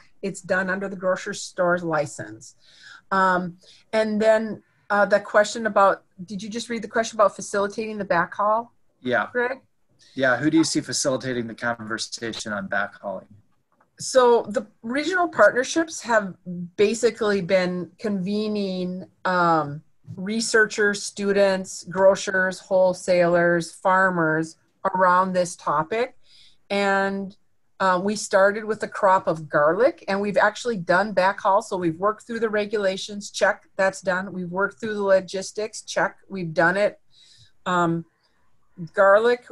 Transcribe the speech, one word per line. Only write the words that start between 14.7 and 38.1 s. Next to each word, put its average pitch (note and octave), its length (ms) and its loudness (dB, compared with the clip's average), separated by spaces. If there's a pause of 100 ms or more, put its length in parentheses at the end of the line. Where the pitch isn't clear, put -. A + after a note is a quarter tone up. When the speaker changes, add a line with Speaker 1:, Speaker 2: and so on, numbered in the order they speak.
Speaker 1:
regional D4+ 460 -2
partnerships C4 760 0
have G#3+ 340 -2 (420)
basically G#3+ 640 0
been F3+ 580 0
convening, G3 1080 -4 (200)
um, E3 580 0 (320)
researchers, G#3 880 0
students, G3 800 0
grocers, F#3+ 760 2
wholesalers, F3 1120 2
farmers F3 840 0 (400)
around F#3 380 4
this F3+ 220 0
topic. E3+ 600 -2 (540)
And, G3 640 0 (460)
uh, F#3 220 2
we G#3 120 -2
started G3+ 500 2
with G#3+ 180 -4
a G#3 40 -6
crop F#3+ 400 2
of D#3+ 200 -2
garlic, E3+ 600 2
and G3 120 -2
we've G3+ 180 -2
actually G#3+ 400 0
done F3+ 360 0
backhaul. G3 500 2
So G3+ 140 -6
we've E3+ 220 -2
worked G#3 260 -2
through A3+ 140 -8
the A3 100 -2
regulations, G#3 840 -4
check, - 440 -2
that's F#3+ 260 -2
done. F#3 320 -4
We've F3+ 160 -8
worked G3 300 -4
through G#3+ 160 -6
the G3+ 80 -4
logistics, F#3+ 800 -2
check, - 360 -4 (100)
we've F3+ 260 -8
done F3 240 2
it. G3+ 220 0 (680)
Um, E3+ 400 0 (880)